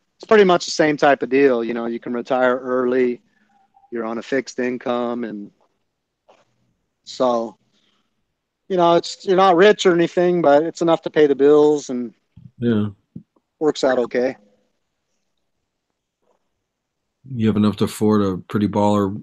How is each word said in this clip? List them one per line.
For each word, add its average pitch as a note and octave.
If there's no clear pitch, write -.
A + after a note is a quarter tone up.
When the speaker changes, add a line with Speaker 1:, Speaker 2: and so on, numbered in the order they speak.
Speaker 1:
It's -
pretty G#3+
much F3+
the -
same D3+
type C#3+
of B2
deal. C3
You A#2
know, A#2
you A#2
can B2
retire B2+
early. B2+
You're A#2
on A#2
a G#2+
fixed -
income, A#2+
and G#2
so, A#2
you F#3+
know, E3+
it's, -
you're F#3+
not F#3+
rich G3+
or F#3
anything, F3
but D3
it's E3
enough E3
to -
pay D3+
the C#3
bills, D3
and B2
Speaker 2:
Yeah. A2
Speaker 1:
works D3+
out B2+
okay. B2
Speaker 2:
You A2
have G2+
enough G#2+
to A2
afford G#2+
a F#2+
pretty G#2
baller G#2